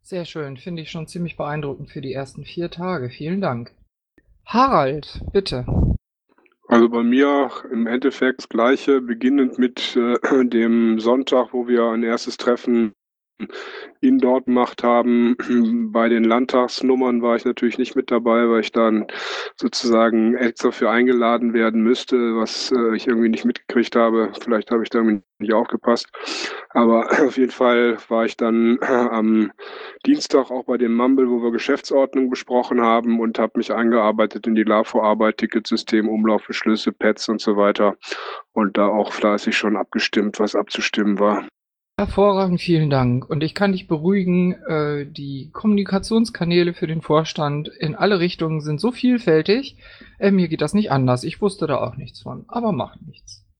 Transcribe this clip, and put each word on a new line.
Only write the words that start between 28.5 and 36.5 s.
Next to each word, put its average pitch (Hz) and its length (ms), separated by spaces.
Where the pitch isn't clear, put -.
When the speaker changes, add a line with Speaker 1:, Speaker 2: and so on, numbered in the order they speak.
Speaker 2:
<clears throat> - 20
am 113 680
Dienstag 269 420
auch 127 160
bei 123 120
dem 117 180
Mumble, 127 340
wo 120 140
wir 117 80
Geschäftsordnung 135 800
besprochen 123 500
haben 117 380
und 113 180
habe 113 220
mich 113 120
eingearbeitet 107 760
in 113 80
die 107 80
lafo-Arbeit, 107 760
Ticketsystem, 110 720
Umlaufbeschlüsse, 110 840